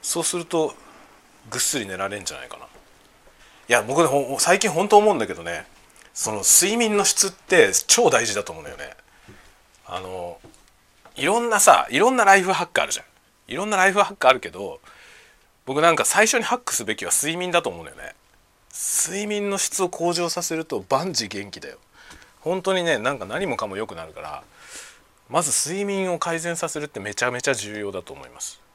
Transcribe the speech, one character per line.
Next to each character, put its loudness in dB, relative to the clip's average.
そ -4
う -4
す -4
る -8
と、 -2
ぐ -6
っ -2
す -2
り -6
寝 -8
ら -4
れ -6
ん -12
じ -8
ゃ -14
な -14
い -20
か -16
な。 -18
や、 4
僕 2
ね、 6
ほ 0
ん-、 -8
最 4
近 0
本 0
当 10
思 8
う 2
ん -2
だ -2
け -8
ど -12
ね、 -8
そ -4
の -6
睡 4
眠 2
の 2
質 2
っ -8
て 4
超 6
大 2
事 -4
だ -2
と -10
思 -14
う -18
ん -16
だ -14
よ -16
ね。 -14
あ -10
の、 -10
い -4
ろ 2
ん -2
な 2
さ、 6
い 0
ろ 4
ん 0
な 4
ラ 8
イ 4
フ -2
ハ 0
ッ -20
ク 0
あ 0
る -8
じ -6
ゃ -16
ん。 -20
い -8
ろ -4
ん -6
な 0
ラ 6
イ 6
フ 0
ハ 2
ッ -14
ク 4
あ 10
る 2
け -8
ど、 -10
僕 -2
な 6
ん 4
か 2
最 4
初 0
に -2
ハ 0
ッ -8
ク -6
す -4
べ -4
き -10
は -4
睡 -2
眠 -4
だ 4
と -4
思 -10
う -14
ん -16
だ -16
よ -20
ね。 -16
睡 -4
眠 -4
の -2
質 -2
を 0
向 -2
上 -2
さ -4
せ -4
る -6
と -6
万 0
事 -4
元 -10
気 -16
だ -16
よ。 -20
本 -4
当 0
に 0
ね、 2
な 0
ん -6
か -10
何 -6
も -4
か -4
も -8
良 -4
く -14
な -12
る -20
か -16
ら、 -12
ま 0
ず -2
睡 -4
眠 -2
を -4
改 -4
善 -6
さ -4
せ -6
る -6
っ -14
て -12
め -8
ち -2
ゃ 0
め -6
ち -2
ゃ 2
重 -6
要 -6
だ -8
と -18
思 -16
い -20
ま -18
す。 -14